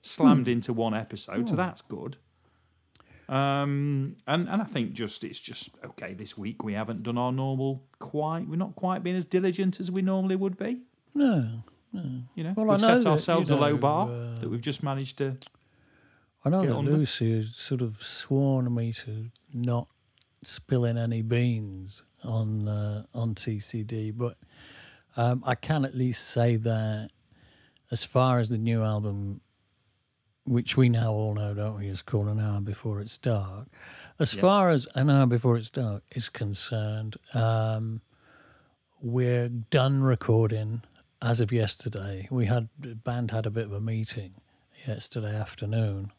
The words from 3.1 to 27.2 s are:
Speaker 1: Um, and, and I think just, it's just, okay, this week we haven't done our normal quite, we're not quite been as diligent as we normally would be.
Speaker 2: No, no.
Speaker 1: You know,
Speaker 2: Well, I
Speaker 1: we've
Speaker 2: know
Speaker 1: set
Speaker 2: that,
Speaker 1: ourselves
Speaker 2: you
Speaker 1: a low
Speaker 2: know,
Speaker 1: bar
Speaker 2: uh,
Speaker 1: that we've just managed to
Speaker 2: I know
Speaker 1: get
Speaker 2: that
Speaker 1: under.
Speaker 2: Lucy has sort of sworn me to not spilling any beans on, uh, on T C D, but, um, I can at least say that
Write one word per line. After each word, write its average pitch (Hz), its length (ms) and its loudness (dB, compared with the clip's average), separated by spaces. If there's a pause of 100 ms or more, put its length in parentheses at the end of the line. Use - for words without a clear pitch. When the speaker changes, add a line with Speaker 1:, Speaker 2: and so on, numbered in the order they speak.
Speaker 1:
Um, 139 880 0 (120)
and, 165 200 0
and 202 140 0
I - 20 0
think 117 280 -4
just, 107 320 -6
it's - 160 -10
just, - 300 -14 (140)
okay, 98 300 -12
this 98 240 -14
week 107 240 -8
we 107 120 -4
haven't 110 280 -4
done 120 160 -2
our 123 140 0
normal 135 500 -2 (160)
quite, 156 500 -4
we're 151 60 -6
not 185 220 -2
quite 185 260 -2
been 180 140 -2
as 180 80 -2
diligent 185 560 0
as 180 100 -6
we 185 100 0
normally 190 360 0
would 190 200 -2
be. 247 260 -6 (300)
Speaker 2:
No, 143 520 2 (280)
no. 185 120 -8 (320)
Speaker 1:
You 160 80 -4
know, 175 120 -4
Speaker 2:
Well, 220 140 2
I 202 40 8
Speaker 1:
we've 202 80 4
Speaker 2:
know 220 40 6
Speaker 1:
set 240 160 8
Speaker 2:
that, 180 80 4
Speaker 1:
ourselves 156 400 4
Speaker 2:
you 151 60 6
Speaker 1:
a - 20 4
low 147 140 6
Speaker 2:
know, 147 60 2
Speaker 1:
bar 151 300 2
Speaker 2:
uh, 117 300 -6
Speaker 1:
that 117 100 -4
we've 113 120 -2
just 139 240 -4
managed 135 340 -4
to 135 200 -2 (1040)
Speaker 2:
I 147 60 2
know 190 120 4
Speaker 1:
get 160 80 2
Speaker 2:
that 120 60 2
Speaker 1:
under. 135 160 2
Speaker 2:
Lucy 123 460 2
has 110 180 -4
sort - 260 -4
of 107 180 -6
sworn 135 720 0
me 117 200 0
to 110 380 -8 (220)
not 120 360 -2 (560)
spilling 120 520 0
any 113 260 0
beans 110 840 0 (180)
on, 107 460 -2
uh, 104 440 -4
on 113 220 -4
T 107 240 -2
C 110 240 -8
D, 107 300 -6
but, 120 240 -4 (800)
um, 120 280 2
I 127 120 0
can 156 280 0
at 131 120 -6
least 127 320 -2
say 120 300 4
that 110 500 -2 (840)